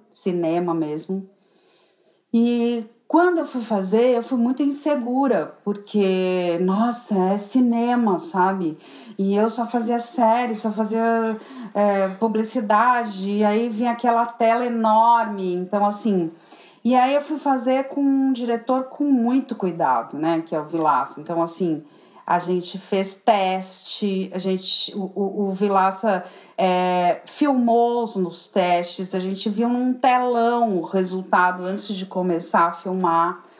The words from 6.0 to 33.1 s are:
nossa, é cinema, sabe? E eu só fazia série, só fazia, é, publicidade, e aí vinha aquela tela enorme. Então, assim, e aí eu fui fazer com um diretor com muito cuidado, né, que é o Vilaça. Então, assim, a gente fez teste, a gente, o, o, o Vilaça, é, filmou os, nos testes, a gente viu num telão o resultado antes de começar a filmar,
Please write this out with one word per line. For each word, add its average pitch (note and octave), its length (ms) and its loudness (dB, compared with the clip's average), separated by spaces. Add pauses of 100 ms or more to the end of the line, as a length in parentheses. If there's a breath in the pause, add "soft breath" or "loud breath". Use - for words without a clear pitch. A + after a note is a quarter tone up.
nossa, G#3+ 520 0 (200)
é G#3 40 0
cinema, A#3 840 2
sabe? F#3 580 -2 (420 loud breath)
E G3 160 0
eu G#3+ 140 4
só A3+ 180 -4
fazia A#3+ 320 -2
série, A#3 560 0
só G#3+ 160 -4
fazia, A3+ 640 0 (360 loud breath)
é, G3+ 340 2
publicidade, G#3+ 1200 0
e G#3 140 0
aí G#3+ 240 2
vinha A#3 240 -2
aquela A#3 340 2
tela A#3 400 0
enorme. A3 880 2
Então, F#3+ 300 -2
assim, G3+ 460 0 (540 loud breath)
e B3 100 4
aí B3+ 180 4
eu C#4+ 80 2
fui D4 160 -6
fazer C4 520 0
com - 100 -6
um C4+ 320 2
diretor A#3+ 540 -2
com - 180 -6
muito B3+ 540 2
cuidado, D3+ 600 -2
né, D#3+ 280 0
que F3+ 100 -6
é D#3 60 -2
o D3 40 -8
Vilaça. D#3 540 0
Então, E3 240 -2
assim, E3 400 -2 (420 loud breath)
a F3 140 0
gente F3 380 -4
fez F#3+ 380 -4
teste, F#3+ 1160 -2
a F#3 60 -6
gente, - 560 -2
o, F#3+ 180 -6
o, G3+ 340 -2
o F#3+ 40 -2
Vilaça, F#3+ 720 0 (340 loud breath)
é, F3+ 680 2
filmou A#3+ 800 2
os, A3 120 -6
nos F3+ 320 -4
testes, F3+ 680 0
a F#3+ 40 -2
gente F#3+ 300 -4
viu A3 180 0
num B3 260 0
telão A#3+ 840 2
o E3 80 -2
resultado F#3 800 0
antes G3+ 280 -6
de F#3 120 -6
começar F3+ 640 0
a F3 40 -2
filmar, F3+ 720 -2 (160 loud breath)